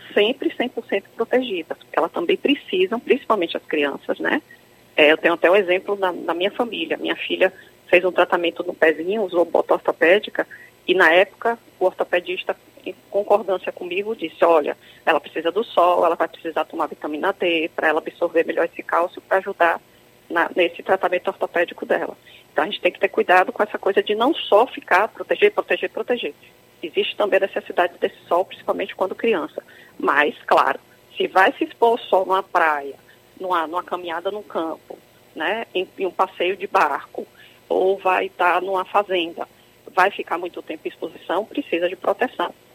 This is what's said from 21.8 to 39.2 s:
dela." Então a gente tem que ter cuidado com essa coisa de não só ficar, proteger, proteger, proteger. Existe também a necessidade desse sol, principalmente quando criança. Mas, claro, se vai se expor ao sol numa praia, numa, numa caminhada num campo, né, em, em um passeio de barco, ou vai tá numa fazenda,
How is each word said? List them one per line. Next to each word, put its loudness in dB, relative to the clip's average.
dela." -4
Então 0
a -6
gente -8
tem 2
que -14
ter 0
cuidado 2
com 0
essa -6
coisa 0
de -2
não 2
só 4
ficar, 0
proteger, 0
proteger, -4
proteger. -6
Existe -4
também 2
a 4
necessidade -4
desse -4
sol, 2
principalmente -6
quando -4
criança. -4
Mas, 2
claro, 2
se -2
vai 4
se -4
expor 2
ao 0
sol 0
numa 0
praia, 0
numa, -2
numa -6
caminhada -6
num -10
campo, -10
né, -4
em, -4
em -2
um -4
passeio -2
de -12
barco, -2
ou 2
vai 0
tá 2
numa -2
fazenda, -2